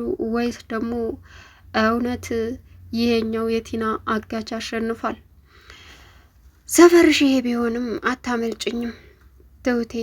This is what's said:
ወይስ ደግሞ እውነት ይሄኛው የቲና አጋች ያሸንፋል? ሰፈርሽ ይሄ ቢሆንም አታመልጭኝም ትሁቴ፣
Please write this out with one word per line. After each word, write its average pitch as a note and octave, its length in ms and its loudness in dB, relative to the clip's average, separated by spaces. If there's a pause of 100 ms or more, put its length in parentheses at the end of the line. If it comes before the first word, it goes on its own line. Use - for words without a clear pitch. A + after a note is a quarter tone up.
(280)
ወይስ A#3 380 -2
ደግሞ A3+ 260 -6 (880)
እውነት A#3+ 480 0 (680)
ይሄኛው A3+ 560 0
የቲና A3+ 360 -4 (260)
አጋች A3 400 -4
ያሸንፋል? A3+ 680 -6 (1500)
ሰፈርሽ E4+ 520 8
ይሄ C#4 200 4
ቢሆንም A#3+ 460 -2 (200)
አታመልጭኝም A#3 840 -4 (680)
ትሁቴ፣ A#3+ 400 0